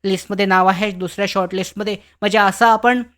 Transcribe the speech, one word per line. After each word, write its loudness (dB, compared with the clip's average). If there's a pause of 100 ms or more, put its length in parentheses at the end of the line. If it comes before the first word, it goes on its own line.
लिस्टमध्ये -2
नाव 4
आहे 0
दुसऱ्या -6
शॉर्टलिस्टमध्ये. -6 (240)
म्हणजे 0
असा 4
आपण 2 (140)